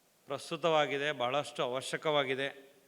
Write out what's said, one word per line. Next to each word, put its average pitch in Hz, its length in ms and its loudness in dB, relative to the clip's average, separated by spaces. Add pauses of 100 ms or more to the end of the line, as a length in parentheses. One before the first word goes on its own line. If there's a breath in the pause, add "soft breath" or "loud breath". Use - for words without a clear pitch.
(260)
ಪ್ರಸ್ತುತವಾಗಿದೆ, 147 840 0
ಬಹಳಷ್ಟು 135 500 -2
ಅವಶ್ಯಕವಾಗಿದೆ. 135 1040 -2 (200)